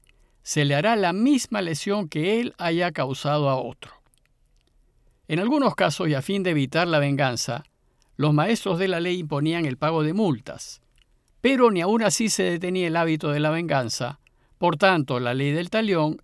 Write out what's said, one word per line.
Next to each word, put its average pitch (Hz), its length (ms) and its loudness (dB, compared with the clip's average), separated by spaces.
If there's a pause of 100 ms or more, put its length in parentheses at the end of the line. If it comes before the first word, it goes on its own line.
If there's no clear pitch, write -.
(420)
Se - 220 -2
le 143 100 2
hará 214 220 2
la 185 160 2
misma 233 500 2
lesión 185 460 -2
que 180 320 0
él 240 180 -4
haya 170 360 -2
causado 143 560 -2
a 131 60 2
otro". 123 360 -10 (1400)
En 160 120 0
algunos 254 360 2
casos, 180 320 0
y 151 60 2
a 135 80 -2
fin 196 220 -4
de 180 80 0
evitar 156 360 0
la 156 120 2
venganza, 135 680 -2 (500)
los 147 180 2
maestros 180 460 0
de 190 80 0
la 170 140 -2
ley 180 180 -2
imponían 156 460 -2
el 131 100 -2
pago 160 260 0
de 156 120 0
multas, 170 680 -4 (600)
pero 247 300 4
ni 180 100 0
aún 220 220 2
así 214 260 2
se 190 140 0
detenía 180 440 -2
el 165 80 -2
hábito 160 360 0
de 147 100 0
la 151 80 2
venganza, 143 720 -2 (380)
por 175 180 0
tanto, 151 420 2
la 123 140 -2
ley 139 180 0
del 170 180 -2
talión 180 540 0